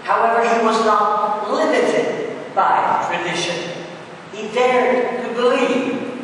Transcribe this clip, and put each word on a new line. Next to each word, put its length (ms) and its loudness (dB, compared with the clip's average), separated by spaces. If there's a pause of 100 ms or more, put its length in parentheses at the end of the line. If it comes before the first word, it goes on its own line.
However, 400 2
he 220 2
was 180 2
not 640 2
limited 840 0 (180)
by 540 2
tradition. 640 -4 (640)
He 160 -10
dared 760 2
to 100 -6
believe 760 0 (120)